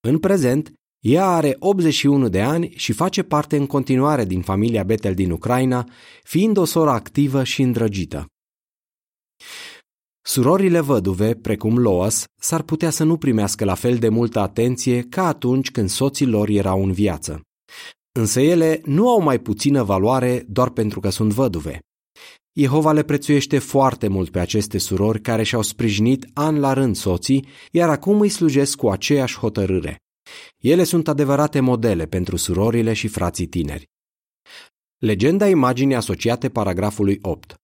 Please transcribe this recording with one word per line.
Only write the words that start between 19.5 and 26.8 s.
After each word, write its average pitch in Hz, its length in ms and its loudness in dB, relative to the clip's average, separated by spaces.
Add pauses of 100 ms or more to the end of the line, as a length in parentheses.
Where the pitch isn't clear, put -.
valoare 120 640 0
doar 123 220 0
pentru 107 300 -4
că 98 100 -2
sunt 107 220 0
văduve. 87 460 -2 (760)
Jehova 147 380 2
le 151 100 2
prețuiește 147 560 0
foarte 131 500 0
mult 92 220 -2
pe - 80 -4
aceste 101 400 -2
surori 104 420 -2
care 113 220 -2
și-au 110 200 -2
sprijinit 110 720 0
an 151 260 0
la 139 140 0
rând 127 240 0